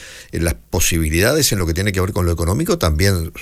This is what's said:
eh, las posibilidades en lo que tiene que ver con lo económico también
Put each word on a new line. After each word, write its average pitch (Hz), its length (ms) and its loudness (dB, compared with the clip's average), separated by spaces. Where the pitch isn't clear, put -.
eh, 85 80 -4
las 82 140 0
posibilidades 90 1000 0
en 107 60 0
lo 90 80 0
que 87 80 0
tiene 95 180 -2
que 90 100 0
ver 92 100 -2
con 90 160 0
lo 85 40 2
económico 87 460 0
también 85 540 2